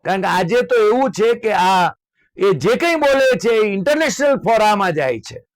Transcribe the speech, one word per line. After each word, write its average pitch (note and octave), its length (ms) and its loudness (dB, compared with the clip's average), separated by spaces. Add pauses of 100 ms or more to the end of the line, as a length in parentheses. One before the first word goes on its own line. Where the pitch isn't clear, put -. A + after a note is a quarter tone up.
કારણ F#3+ 160 -2
કે F#3 60 -4
આજે F#3 340 0
તો B3 140 -2
એવું A#3 360 2
છે A3 280 -2
કે G#3+ 140 -4
આ, F3+ 380 2 (440)
એ F#3+ 180 0
જે E3 220 0
કંઈ E4+ 200 0
બોલે C4+ 440 2
છે A#3 160 0
એ A3 40 2
ઇન્ટરનેશનલ C4 760 0
ફોરામાં G#3 580 0
જાય C3 260 -2
છે - 260 -18 (100)